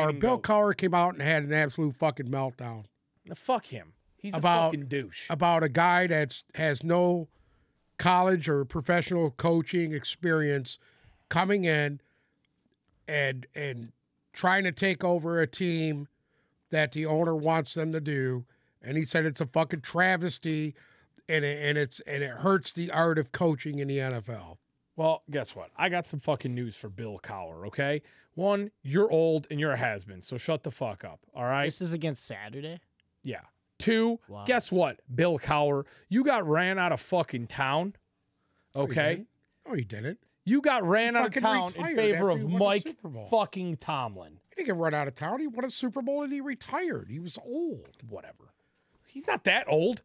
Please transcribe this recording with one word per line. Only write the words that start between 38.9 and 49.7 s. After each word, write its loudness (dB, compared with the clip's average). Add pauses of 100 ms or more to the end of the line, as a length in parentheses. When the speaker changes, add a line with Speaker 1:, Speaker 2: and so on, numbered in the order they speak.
Speaker 1:
okay? 2
Speaker 2:
didn't. -10 (400)
No, -6
he 0
didn't. -8 (260)
Speaker 1:
You 2
got 2
ran 4
Speaker 2:
He 4
Speaker 1:
out 4
of -6
Speaker 2:
fucking 0
Speaker 1:
town 2
in -6
Speaker 2:
retired -2
Speaker 1:
favor 4
Speaker 2:
after 2
Speaker 1:
of 2
Speaker 2:
he -4
won -2
a 2
Speaker 1:
Mike 2
Speaker 2:
Super -12
Bowl. -12
Speaker 1:
fucking -2
Tomlin. -8 (120)
Speaker 2:
He -20
didn't -6
get 0
run 0
out 0
of -8
town. -6
He -4
won -6
a -4
Super -6
Bowl -2
and -6
he -4
retired. -6
He -8
was -10
old. -6 (100)
Speaker 1:
Whatever. -18 (600)
He's -14
not -2
that 4
old. 2